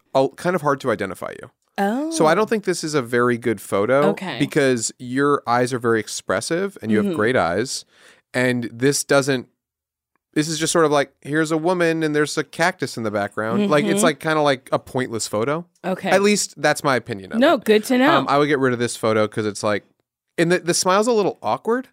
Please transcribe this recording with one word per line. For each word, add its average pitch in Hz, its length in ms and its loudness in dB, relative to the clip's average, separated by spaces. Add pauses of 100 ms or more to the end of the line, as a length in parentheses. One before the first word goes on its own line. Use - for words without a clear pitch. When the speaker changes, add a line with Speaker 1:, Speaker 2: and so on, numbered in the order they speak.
(140)
Speaker 1:
a, 135 140 4
kind 175 260 -4
of 170 80 -4
hard 139 200 0
to 123 100 0
identify 95 400 -6 (100)
you. - 80 -18 (260)
Speaker 2:
Oh. 233 360 -2
Speaker 1:
So 320 140 2
I 165 100 4
don't 214 120 0
think 214 140 -2
this 175 220 -4
is 151 100 -4
a 139 80 0
very 120 340 0
good 117 240 -2
photo 127 500 2
Speaker 2:
Okay. 185 280 -6
Speaker 1:
because 131 640 0
your 135 440 0
eyes 123 280 0
are 123 80 -4
very 117 180 2
expressive 165 800 -4
and 110 120 -2
you 104 60 4
have 101 80 2
Speaker 2:
Mm-hmm. 101 100 -2
Speaker 1:
great 117 180 2
eyes. 98 500 0 (480)
And 123 400 0
this 135 300 0
doesn't, 135 460 0 (840)
this 156 120 2
is 160 140 -4
just 160 120 -2
sort 165 120 4
of 147 80 2
like, 143 280 2
here's 151 300 -2
a 165 80 2
woman 165 460 0
and 151 100 0
there's 147 240 0
a 151 60 -2
cactus 165 520 -4
in 120 60 -6
the 107 80 -2
background. 110 580 -2
Like, 147 160 2
it's, - 100 0
Speaker 2:
Mm-hmm. 202 100 2
Speaker 1:
like, 156 160 0
kinda 156 200 0
like 143 300 0
a 147 80 0
pointless 117 480 -6
photo. 139 400 -2 (180)
Speaker 2:
Okay. 185 260 -4
Speaker 1:
At 190 120 4
least 208 400 2
that's 151 220 0
my 139 100 2
opinion 107 380 -6
of 226 80 0
Speaker 2:
No, 302 140 4
Speaker 1:
it. 233 100 -2
Speaker 2:
good 214 220 2
to 254 120 2
know. 285 200 4
Speaker 1:
Um, - 100 0
I 139 100 4
would 147 80 4
get 143 140 2
rid 127 120 2
of 117 60 -2
this 120 160 -2
photo 110 320 2
'cause 107 200 -4
it's 101 180 -6
like, 104 200 -2 (540)
and 170 140 2
the, 180 80 2
the 165 140 -2
smile's 196 340 2
a 247 40 2
little 196 300 0
awkward. 214 500 -4